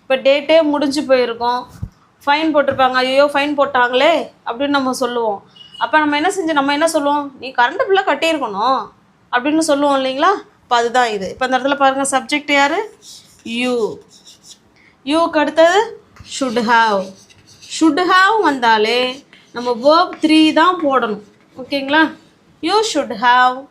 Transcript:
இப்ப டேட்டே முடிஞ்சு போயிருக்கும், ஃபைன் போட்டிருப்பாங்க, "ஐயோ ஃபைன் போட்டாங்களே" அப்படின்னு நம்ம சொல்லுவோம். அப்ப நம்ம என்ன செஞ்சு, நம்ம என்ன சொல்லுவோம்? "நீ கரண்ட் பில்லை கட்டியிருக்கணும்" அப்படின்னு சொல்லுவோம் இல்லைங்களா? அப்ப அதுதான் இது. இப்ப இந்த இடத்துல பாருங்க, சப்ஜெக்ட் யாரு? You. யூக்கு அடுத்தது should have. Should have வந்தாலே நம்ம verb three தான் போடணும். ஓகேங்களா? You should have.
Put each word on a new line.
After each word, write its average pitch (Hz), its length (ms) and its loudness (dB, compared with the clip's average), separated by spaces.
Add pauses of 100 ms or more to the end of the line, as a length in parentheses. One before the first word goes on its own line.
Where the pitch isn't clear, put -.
இப்ப - 140 -2
டேட்டே 285 460 2
முடிஞ்சு 294 420 -2
போயிருக்கும், 247 640 -2 (560)
ஃபைன் 302 320 0
போட்டிருப்பாங்க, 269 360 2
"ஐயோ 262 340 2
ஃபைன் 285 320 -2
போட்டாங்களே" 269 720 0 (140)
அப்படின்னு 240 220 -6
நம்ம 269 260 -2
சொல்லுவோம். 240 500 -4 (340)
அப்ப 226 200 -2
நம்ம 294 180 2
என்ன 302 140 0
செஞ்சு, 370 240 -4
நம்ம 277 180 0
என்ன 294 160 0
சொல்லுவோம்? 285 520 -2
"நீ 254 100 -12
கரண்ட் 262 380 -2
பில்லை 392 160 2
கட்டியிருக்கணும்" 262 880 -2 (420)
அப்படின்னு 285 280 0
சொல்லுவோம் 285 460 0
இல்லைங்களா? 277 260 0 (300)
அப்ப - 140 -4
அதுதான் 233 340 0
இது. 196 200 -6
இப்ப - 160 -6
இந்த 254 140 -2
இடத்துல 277 160 -2
பாருங்க, 269 440 0
சப்ஜெக்ட் 294 320 -4
யாரு? 294 460 0 (460)
You. 233 520 -4 (1120)
யூக்கு 330 320 0
அடுத்தது 330 680 2 (360)
should 240 340 -2
have. 214 380 0 (680)
Should 320 260 2
have 381 360 4
வந்தாலே 247 840 0 (280)
நம்ம 240 180 -6
verb 302 380 4 (160)
three 311 280 4
தான் 339 280 2
போடணும். 247 400 -2 (360)
ஓகேங்களா? 277 580 -2 (460)
You 381 200 0 (120)
should 247 280 -4
have. 254 500 2